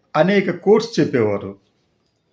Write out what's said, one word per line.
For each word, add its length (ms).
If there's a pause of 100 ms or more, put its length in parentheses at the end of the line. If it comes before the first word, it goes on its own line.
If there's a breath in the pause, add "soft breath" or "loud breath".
(160)
అనేక 360
కోట్స్ 480
చెప్పేవారు. 580 (760)